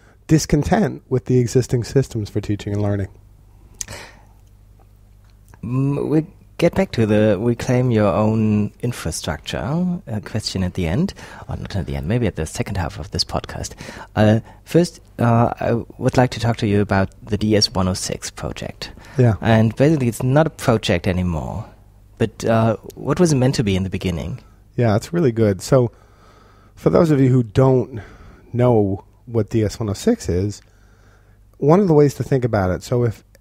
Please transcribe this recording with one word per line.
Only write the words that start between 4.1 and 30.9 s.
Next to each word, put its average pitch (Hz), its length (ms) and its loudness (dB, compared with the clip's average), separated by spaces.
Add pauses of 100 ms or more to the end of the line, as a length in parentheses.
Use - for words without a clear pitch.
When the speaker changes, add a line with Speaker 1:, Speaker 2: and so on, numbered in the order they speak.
Speaker 2:
Mm, 135 440 -2
we 156 200 0 (320)
get 170 160 2
back 190 160 -2
to 113 160 0
the 107 320 4
reclaim 123 500 0
your 104 240 2
own 107 580 0 (100)
infrastructure, - 800 -6 (480)
uh, 107 160 -6
question - 400 -4
at 90 120 -4
the 90 120 -2
end, 131 280 -2 (340)
or - 80 -6
not - 180 -10
at 92 120 -4
the 67 80 -6
end, 69 120 -6
maybe 117 200 0
at 85 80 -4
the 80 100 -4
second 104 320 -8
half 85 220 -6
of 85 100 -14
this - 140 -4
podcast. - 500 -8 (420)
Uh, 107 240 4 (260)
first, - 360 0 (160)
uh, 117 420 2
I - 140 -2 (240)
would 123 180 -2
like 123 160 4
to - 80 -10
talk 113 180 -2
to 117 100 -2
you 101 120 2
about 98 300 0 (160)
the 104 120 -4
D 107 180 2
S 104 160 2
one 92 160 0
oh 92 80 -2
six - 340 -8
project. - 640 -12 (260)
Speaker 1:
Yeah. 120 240 6
Speaker 2:
And 110 340 2
basically, 139 340 2
it's - 120 -6
not 135 240 2
a 156 60 -2
project 104 560 0
anymore. 90 580 -2 (540)
But, - 260 -4
uh, 113 320 2 (160)
what 135 260 -4
was 170 140 4
it 139 40 4
meant 127 180 2
to 135 80 0
be 101 120 0
in 92 60 0
the 95 80 -4
beginning? 90 540 -6 (320)
Speaker 1:
Yeah, 117 200 2
it's - 160 -4
really 165 200 2
good. 107 320 0
So, 127 280 2 (840)
for - 160 0
those 175 180 4
of 143 100 4
you 131 100 4
who 127 120 4
don't 127 580 2 (540)
know 110 500 2 (220)
what 113 240 -2
D 110 140 0
S 101 160 -4
one 110 100 -4
oh 98 40 -4
six - 360 -2
is, 98 320 -2 (960)